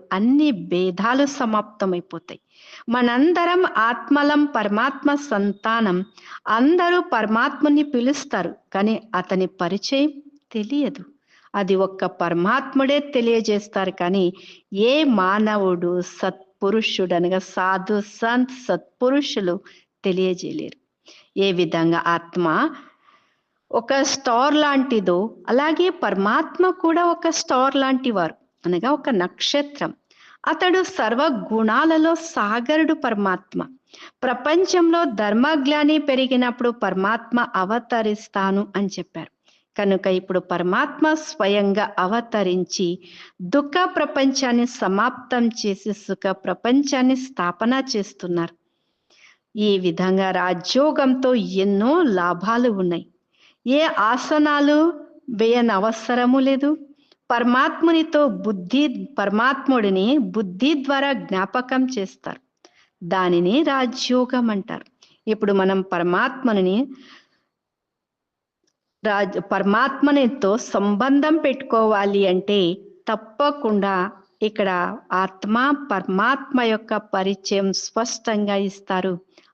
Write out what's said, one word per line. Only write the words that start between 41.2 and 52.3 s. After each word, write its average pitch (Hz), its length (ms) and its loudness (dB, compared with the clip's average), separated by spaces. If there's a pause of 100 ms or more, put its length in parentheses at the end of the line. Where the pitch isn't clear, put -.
అవతరించి 185 1120 -2 (320)
దుఃఖ 285 300 0 (120)
ప్రపంచాన్ని 269 840 0
సమాప్తం 233 800 -2
చేసి 208 460 -4
సుఖ - 360 -6
ప్రపంచాన్ని 254 840 0
స్థాపన 247 680 -2 (120)
చేస్తున్నారు. 175 600 -4 (1000)
ఈ 208 240 2
విధంగా 185 520 0
రాజ్యోగంతో 254 1040 0
ఎన్నో 202 680 2
లాభాలు 196 680 0